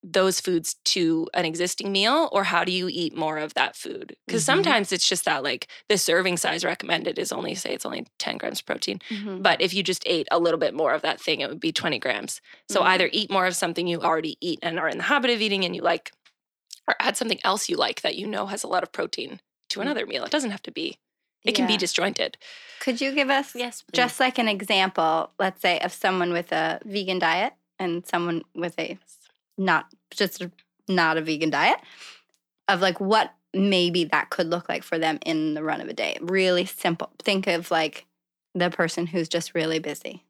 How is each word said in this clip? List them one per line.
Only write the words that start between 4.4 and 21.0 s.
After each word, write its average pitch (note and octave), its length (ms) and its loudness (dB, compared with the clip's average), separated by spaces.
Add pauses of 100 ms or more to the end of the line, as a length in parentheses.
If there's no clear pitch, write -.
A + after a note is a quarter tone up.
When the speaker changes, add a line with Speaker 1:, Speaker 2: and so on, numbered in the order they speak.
Speaker 2:
Mm-hmm. D3+ 40 0
Speaker 1:
sometimes C4 460 4
it's F3+ 160 0
just - 180 0
that, D3 180 0
like, C3+ 240 -4 (220)
the G#3 80 6
serving F3+ 400 2
size E3+ 260 0
recommended E3+ 560 -2
is - 140 -2
only, - 200 -4
say - 200 -4
it's - 120 -8
only - 220 -6 (100)
ten - 200 -4
grams - 240 -6
of - 40 -16
protein. - 340 -4 (100)
Speaker 3:
Mm-hmm. G3+ 320 -8
Speaker 1:
But F#3 200 4
if F3+ 120 2
you G3 100 0
just F3+ 220 -2
ate E3 260 0
a E3+ 80 4
little E3 200 2
bit D#3 140 0
more C#3 200 2
of D#3 80 0
that D3+ 180 -2
thing, D#3 220 -2
it C#3+ 80 -4
would D#3 100 -10
be D#3+ 140 -2
twenty D3 260 -2
grams. - 400 -4 (300)
So G3+ 100 2
Speaker 3:
Mm-hmm. F3 100 6
Speaker 1:
either F#3 220 6
eat G3+ 180 -2
more F#3+ 160 2
of F3+ 100 0
something E3+ 320 0
you E3+ 140 0
already D#3+ 380 0
eat F3 240 -4
and E3+ 160 -2
are E3 80 -2
in C#3+ 100 -2
the - 60 -6
habit C4 280 2
of A3 100 2
eating G3 240 2
and F3 100 -4
you - 60 -6
like, E3+ 300 0 (760)
or - 120 4
add D4 180 2
something A3+ 260 -2
else F#3+ 260 2
you F3 60 0
like - 260 0
that - 140 -2
you G3 100 -8
know G#3 220 -4
has G3 160 -6
a - 40 -8
lot F3+ 160 0
of - 80 -10
protein - 500 -6 (280)
to - 100 -6
Speaker 3:
Mm. G3+ 40 -4
Speaker 1:
another C4+ 240 -2
meal. - 160 -6
It - 80 -6
doesn't C4+ 200 0
have G3 120 -10
to - 80 -14
be, - 260 -8 (460)